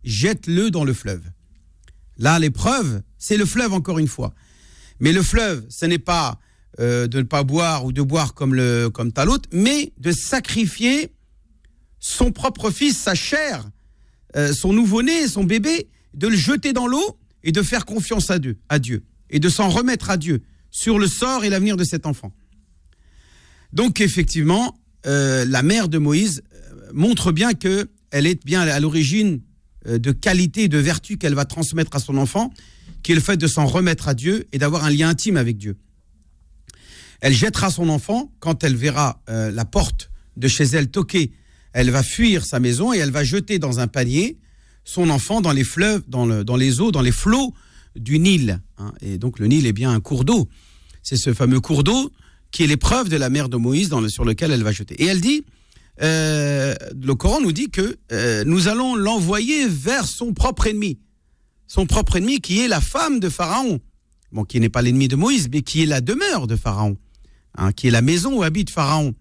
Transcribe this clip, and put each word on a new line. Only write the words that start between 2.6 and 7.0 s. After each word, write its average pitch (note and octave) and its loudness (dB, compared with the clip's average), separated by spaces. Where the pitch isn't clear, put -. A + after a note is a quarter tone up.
c'est - 0
le G#3 4
fleuve A3+ 0
encore F3 -2
une D#3 2
fois. - -6
Mais D3+ 4
le F#3 4
fleuve, E3 0
ce - -8
n'est E3+ 2
pas, D3+ -2
euh, A#2+ 0